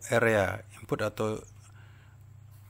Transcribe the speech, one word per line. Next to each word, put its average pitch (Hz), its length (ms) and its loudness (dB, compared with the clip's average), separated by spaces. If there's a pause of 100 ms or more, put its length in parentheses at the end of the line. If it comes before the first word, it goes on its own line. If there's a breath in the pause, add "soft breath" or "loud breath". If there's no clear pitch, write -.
R 117 160 4
ya, 107 220 4 (340)
input - 220 -6
atau, 107 400 -4 (1300 loud breath)